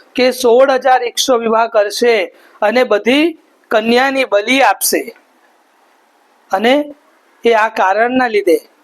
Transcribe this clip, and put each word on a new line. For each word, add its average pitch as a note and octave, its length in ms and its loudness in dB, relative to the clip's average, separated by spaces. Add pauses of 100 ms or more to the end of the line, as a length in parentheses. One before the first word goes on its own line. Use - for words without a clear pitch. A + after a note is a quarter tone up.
(140)
કે B3+ 160 0
સોળ B3 400 2
હજાર B3+ 320 0
એકસો A#3+ 360 -2
વિવાહ A3+ 280 -2
કરશે G#3+ 680 -2 (280)
અને A3+ 220 0
બધી B3+ 540 0 (300)
કન્યાની B3 560 0
બલિ A#3 360 0
આપશે. - 540 -2 (1400)
અને C4+ 440 0 (500)
એ A#3 80 2
આ A3 160 2
કારણના A3 580 0
લીધે G3+ 420 0 (160)